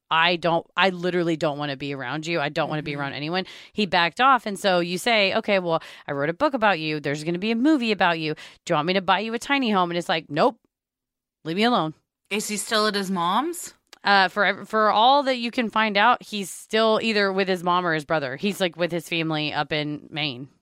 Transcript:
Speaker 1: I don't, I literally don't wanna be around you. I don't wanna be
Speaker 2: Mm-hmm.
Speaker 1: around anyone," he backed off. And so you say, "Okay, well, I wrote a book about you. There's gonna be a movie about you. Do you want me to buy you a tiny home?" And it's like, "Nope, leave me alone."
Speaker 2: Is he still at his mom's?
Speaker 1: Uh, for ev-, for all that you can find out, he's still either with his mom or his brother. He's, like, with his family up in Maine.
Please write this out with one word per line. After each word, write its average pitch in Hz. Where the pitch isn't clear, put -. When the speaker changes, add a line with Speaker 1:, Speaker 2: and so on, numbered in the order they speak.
Speaker 1:
I 170
don't, 165
I 185
literally 175
don't 151
wanna 147
be 143
around 135
you. 170
I 143
don't 151
wanna 151
be 143
Speaker 2:
Mm-hmm. 143
Speaker 1:
around 139
anyone," 165
he 208
backed 170
off. 262
And 202
so 185
you 175
say, 214
"Okay, 208
well, 165
I 147
wrote 143
a 165
book 269
about 208
you. 156
There's 151
gonna 170
be 214
a 233
movie 240
about 175
you. 156
Do -
you 165
want 151
me 185
to 190
buy 180
you 220
a 233
tiny 269
home?" 180
And 170
it's 170
like, 165
"Nope, 180
leave 165
me 214
alone." 190
Speaker 2:
Is 208
he 208
still 214
at 202
his 196
mom's? 202
Speaker 1:
Uh, 196
for 202
ev-, 196
for 214
all 254
that 262
you 233
can 226
find 214
out, 226
he's 202
still 220
either 208
with 190
his 180
mom 180
or 165
his 151
brother. 143
He's, 196
like, 170
with 170
his 170
family 160
up 147
in 147
Maine. 139